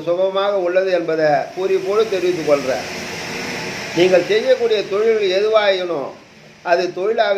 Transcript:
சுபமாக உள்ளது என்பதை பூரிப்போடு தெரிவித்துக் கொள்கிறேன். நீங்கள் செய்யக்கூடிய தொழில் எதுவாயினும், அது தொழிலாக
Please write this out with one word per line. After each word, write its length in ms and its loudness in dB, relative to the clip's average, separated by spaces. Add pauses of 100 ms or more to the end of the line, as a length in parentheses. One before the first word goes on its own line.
சுபமாக 480 0 (120)
உள்ளது 320 2
என்பதை 320 0 (240)
பூரிப்போடு 500 0 (100)
தெரிவித்துக் 360 0
கொள்கிறேன். 360 0 (1120)
நீங்கள் 320 4
செய்யக்கூடிய 500 2 (120)
தொழில் 340 2 (120)
எதுவாயினும், 720 0 (600)
அது 120 4 (160)
தொழிலாக 400 0